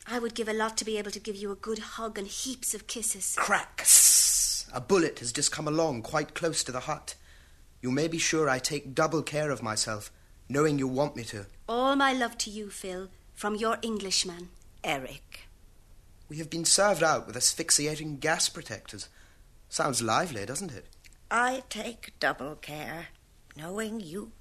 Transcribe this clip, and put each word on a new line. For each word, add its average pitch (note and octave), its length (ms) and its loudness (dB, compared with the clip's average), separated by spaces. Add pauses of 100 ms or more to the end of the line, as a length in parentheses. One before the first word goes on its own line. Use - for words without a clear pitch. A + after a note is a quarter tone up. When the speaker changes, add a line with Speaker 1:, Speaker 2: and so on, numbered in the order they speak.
Speaker 1:
I A#3+ 120 -4
would A#3 160 -4
give A3 120 -4
a A3 60 -2
lot A3 240 -2
to G#3 80 -2
be A3 120 -2
able G#3 140 -6
to G3+ 80 -8
give G3+ 160 -6
you G3+ 160 -6
a G3 40 -6
good A3 240 -6
hug A3 380 -8
and G3+ 100 -4
heaps - 460 -6
of G#3 140 -12
kisses. - 500 -4
Speaker 2:
Crack! - 460 0
Sss! - 920 8
A B2+ 80 -4
bullet E3+ 380 4
has A#2+ 120 -4
just C#3+ 200 2
come D#3 160 -4
along D3+ 340 2
quite D3+ 340 -2
close E3 300 0
to C3 60 -6
the B2+ 100 -4
hut. - 340 -6 (680)
You B2+ 100 -2
may C#3+ 160 2
be E3 100 -4
sure D#3+ 320 2
I C3 100 2
take C#3 340 -4
double D#3 300 2
care D3+ 280 -2
of A#2 120 -4
myself, A2 480 -4 (380)
knowing D3 280 2
you C3+ 100 0
want C3+ 280 0
me A#2+ 100 -8
to. G2+ 200 -10 (220)
Speaker 1:
All B3+ 280 2
my C#4 180 4
love A#3 260 -2
to A3+ 100 -4
you, G#3 200 -8
Phil, F#3 400 -10 (240)
from G#3 220 -4
your A3+ 260 0
Englishman. F#3 680 -4 (340)
Speaker 3:
Eric. C#3 640 -6 (800)
Speaker 2:
We D3+ 100 -12
have D#3 120 -8
been E3+ 160 -2
served G3 360 6
out D3 240 4
with A2 120 -10
asphyxiating D3+ 800 2
gas D#3 320 2
protectors. G#2+ 580 -12 (640)
Sounds C#3 320 0
lively, A#2 440 0
doesn't D3 260 -6
it? G2 160 -14 (440)
Speaker 3:
I B3+ 380 2
take - 500 -10
double C#3+ 360 -2
care, D3+ 520 -10 (480)
knowing G#3 460 -8
you G3+ 400 -10